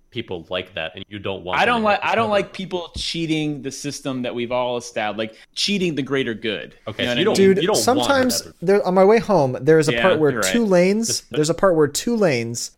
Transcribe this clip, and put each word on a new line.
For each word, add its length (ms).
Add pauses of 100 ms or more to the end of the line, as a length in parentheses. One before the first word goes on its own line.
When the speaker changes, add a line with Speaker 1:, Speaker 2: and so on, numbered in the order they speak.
(100)
Speaker 1:
people 400
like 240
that, 200
and 140
you 100
don't 260
want 160
Speaker 2:
I 60
don't 100
Speaker 1:
them 60
to 40
Speaker 2:
like, 180
I 100
don't 100
Speaker 1:
recover. 60
Speaker 2:
like 220
people 440
cheating 680
the 80
system 520
that 120
we've 180
all 240
established, 420
like, 200 (160)
cheating 400
the 80
greater 320
good. 400 (140)
Speaker 1:
Okay, 140
Speaker 2:
You 60
know 60
Speaker 1:
so 0
Speaker 2:
what 20
Speaker 1:
you 40
Speaker 2:
I 40
Speaker 1:
don't, 140
Speaker 2:
mean? 160
Speaker 3:
Dude, 80
Speaker 1:
you 60
don't 80
want 80
Speaker 3:
sometimes 600
Speaker 1:
her 80
to 120
Speaker 3:
there, 220
on 80
my 100
way 140
home, 420
there 180
is 100
a 40
Speaker 2:
Yeah, 100
Speaker 3:
part 160
where 140
Speaker 2:
you're 100
Speaker 3:
two 200
Speaker 2:
right. 80
Speaker 3:
lanes, 380
Speaker 1:
Just 220
Speaker 3:
there's 200
a 40
part 220
where 120
two 280
lanes, 600